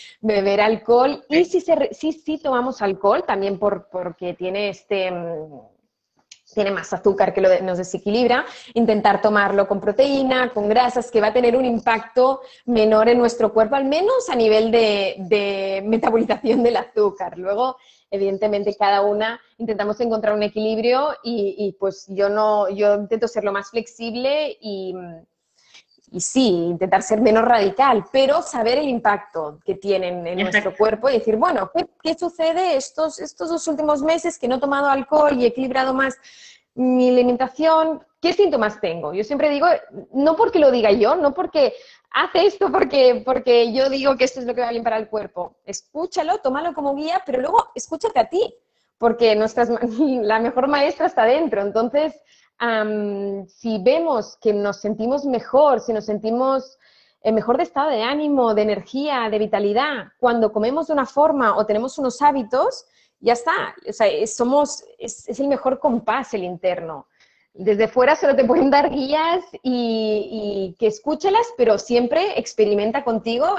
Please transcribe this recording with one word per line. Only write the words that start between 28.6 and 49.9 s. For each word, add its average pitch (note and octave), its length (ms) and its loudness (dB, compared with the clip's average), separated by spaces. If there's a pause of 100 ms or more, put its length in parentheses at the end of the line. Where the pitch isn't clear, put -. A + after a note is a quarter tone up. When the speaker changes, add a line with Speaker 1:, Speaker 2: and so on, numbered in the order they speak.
Speaker 1:
el D4 100 -2
impacto G3 760 -4
que F#3 120 -4
tienen F#3 520 -4
en F3+ 140 -6
Speaker 2:
Exacto. - 20 0 (280)
Speaker 1:
nuestro - 80 -12
cuerpo A3 320 2
y B3 80 2
decir, G#3+ 180 -2
bueno, B3 380 0
¿qué, F4 120 -2 (160)
qué D#4+ 160 -2
sucede E4 580 -2
estos, D4+ 440 -4
estos - 300 -10
dos E4 180 -6
últimos D4+ 340 0
meses E4 360 -2
que A#3+ 100 -6
no B3+ 80 0
he - 40 -2
tomado C#4 280 0
alcohol C#4+ 500 2
y B3 60 0
he A#3+ 40 6
equilibrado C4 440 -2
más C4 240 -2 (580)
mi B3+ 360 2
alimentación? C#4 920 2 (200)
¿Qué F4 100 2
síntomas C#4 480 2
tengo? E3 320 -6
Yo F#3+ 100 -4
siempre C#4+ 280 0
digo, C#4+ 160 0 (480)
no D4 200 2
porque G4 240 2
lo C#4+ 120 6
diga A3 220 4
yo, A3+ 220 4
no C#4+ 200 0
porque D4+ 400 0 (360)
hace F4 360 2
esto G4 260 0
porque, B3+ 500 4
porque A#3+ 520 2
yo C4+ 160 2
digo C4+ 260 0
que C4 80 2
esto C4 160 -2
es A#3+ 60 -8
lo A#3+ 80 -4
que B3 80 -4
va A#3 80 -4
bien A#3 140 -4
para A3 120 -2
el A3 140 -6
cuerpo. F#3+ 560 -8
Escúchalo, E4+ 720 -4
tómalo D4 340 -2
como C#4 220 -4
guía, E4 320 -4
pero B3+ 160 -2
luego F4 320 0
escúchate D#4+ 440 -6
a A3 120 0
ti, F#4+ 240 -2 (420)
porque A3+ 400 2
nuestras A3 320 0
ma-, A#3 140 -2
<laughs> B3+ 400 0